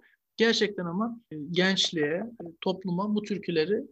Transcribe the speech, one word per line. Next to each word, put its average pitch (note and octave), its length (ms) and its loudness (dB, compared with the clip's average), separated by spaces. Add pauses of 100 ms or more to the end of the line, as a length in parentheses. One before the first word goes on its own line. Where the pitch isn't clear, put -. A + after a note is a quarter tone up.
(360)
Gerçekten A3 480 2
ama, A3 360 -2 (120)
e, D#3 40 -8 (140)
gençliğe, F3 680 2
e, G#3+ 280 -8 (160)
topluma F#3+ 540 -2
bu G#3 80 2
türküleri F#3 580 0 (120)